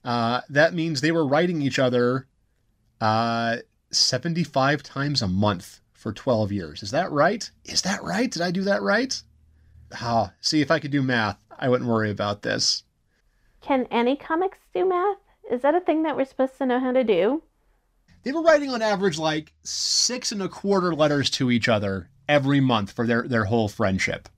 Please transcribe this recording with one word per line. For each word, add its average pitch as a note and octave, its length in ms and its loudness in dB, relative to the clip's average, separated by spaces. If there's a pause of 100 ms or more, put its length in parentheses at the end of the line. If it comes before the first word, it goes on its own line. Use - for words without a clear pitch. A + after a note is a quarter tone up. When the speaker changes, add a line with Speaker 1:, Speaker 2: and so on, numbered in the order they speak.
Speaker 1:
Uh, A#2+ 460 0
that D3+ 240 2
means D#3+ 260 -2
they D#3 120 0
were E3 160 2
writing D#3+ 340 0
each C#3 160 -2
other, B2 500 0 (720)
uh, A#2 580 0 (340)
seventy-five C#3+ 920 0
times C#3 380 -4
a G#2 60 -2
month F#2+ 520 0 (140)
for - 180 -10
twelve A2 400 0
years. F2 300 -8
Is G2+ 100 -10
that F3 200 -2
right? D#3+ 380 0 (160)
Is - 180 -4
that G3 200 -4
right? G3+ 280 -2
Did E3 100 -6
I F3+ 100 0
do F#3+ 120 -2
that G3 180 0
right? G#3 400 -2 (720)
Ah, A2+ 480 0
see, D#3 200 0
if C#3 100 0
I D#3 80 2
could C#3+ 120 -6
do C#3 120 0
math, A#2 340 0 (220)
I C#3 100 0
wouldn't B2 200 0
worry A2 200 0
about G#2 320 -4
this. - 420 -2 (760)
Speaker 2:
Can C4 300 0
any A#3+ 240 2
comics F4+ 420 -4 (160)
do F4+ 160 0
math? F#4 300 0 (320)
Is B3 100 -2
that D4 140 4
a F4+ 60 2
thing D#4+ 200 0
that D#4 160 -2
we're C4+ 80 0
supposed - 320 -4
to C#4 80 -2
know B3 140 2
how B3+ 140 0
to C4 100 4
do? A3 400 2 (800)
Speaker 1:
They B3+ 80 -4
were D#4+ 100 -2
writing D4+ 300 4
on A#3 100 -4
average, G3 380 0
like, D#3 340 -2 (100)
six - 680 -2
and G3+ 100 -6
a F#3 80 -4
quarter F#3 460 0
letters C#3+ 360 2
to B2+ 200 0
each A#2+ 180 2
other G2 400 0 (180)
every C#3+ 320 4
month A#2 320 2
for A#2 140 -4
their, A#2 220 0
their A2+ 180 2
whole A2 220 0
friendship. F#2+ 720 -2